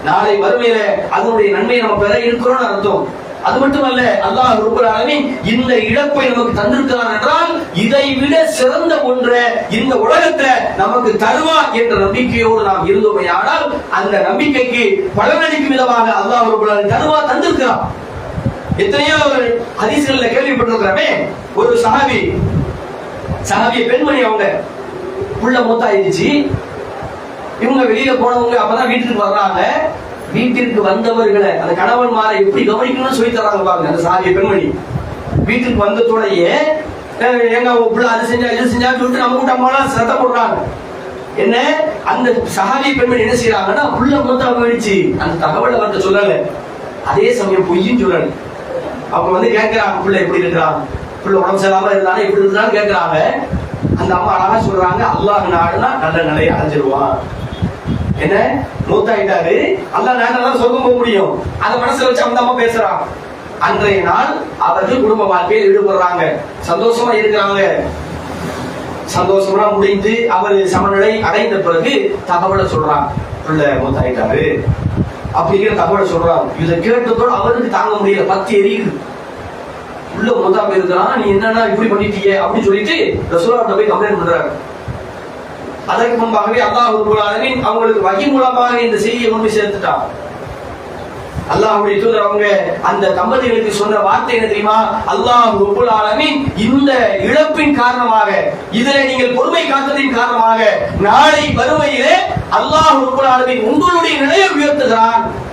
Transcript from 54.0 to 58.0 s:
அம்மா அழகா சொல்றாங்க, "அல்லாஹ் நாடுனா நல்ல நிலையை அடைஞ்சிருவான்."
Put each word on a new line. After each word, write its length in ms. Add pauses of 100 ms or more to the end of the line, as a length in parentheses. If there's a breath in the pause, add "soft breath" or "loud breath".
அம்மா 220
அழகா 220
சொல்றாங்க, 420
"அல்லாஹ் 520
நாடுனா 460
நல்ல 240
நிலையை 300
அடைஞ்சிருவான்." 640 (1040)